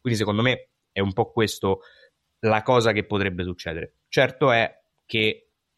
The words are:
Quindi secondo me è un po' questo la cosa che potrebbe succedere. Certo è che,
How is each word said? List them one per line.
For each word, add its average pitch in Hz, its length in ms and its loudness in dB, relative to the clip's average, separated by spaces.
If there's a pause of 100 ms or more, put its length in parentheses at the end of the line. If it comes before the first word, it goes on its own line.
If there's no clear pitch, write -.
Quindi 117 160 -2
secondo 104 240 0
me 123 280 -2 (220)
è - 80 -6
un 98 140 -2
po' 110 180 -2
questo 98 500 -2 (580)
la 110 240 0
cosa 120 280 4
che 104 140 -2
potrebbe 98 380 -4
succedere. 85 540 -10 (100)
Certo 131 440 2
è 113 300 0 (240)
che, - 460 -4 (260)